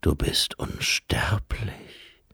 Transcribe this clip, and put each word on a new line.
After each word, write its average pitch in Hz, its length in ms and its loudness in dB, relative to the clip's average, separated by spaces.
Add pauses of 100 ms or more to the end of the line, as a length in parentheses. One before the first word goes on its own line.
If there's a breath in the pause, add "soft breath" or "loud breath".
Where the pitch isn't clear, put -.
Du 76 120 4
bist - 440 0
unsterblich - 1800 -2